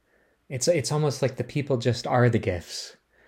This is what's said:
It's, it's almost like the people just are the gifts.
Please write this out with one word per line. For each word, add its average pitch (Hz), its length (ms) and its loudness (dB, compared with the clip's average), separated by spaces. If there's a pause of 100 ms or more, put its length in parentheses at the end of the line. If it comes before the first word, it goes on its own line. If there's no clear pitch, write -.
(500)
It's, 127 180 -2
it's 165 240 2
almost 151 300 0
like 127 140 0
the 127 80 -4
people 139 340 -2
just 120 300 0
are 123 220 6
the 110 100 2
gifts. - 560 -6 (320)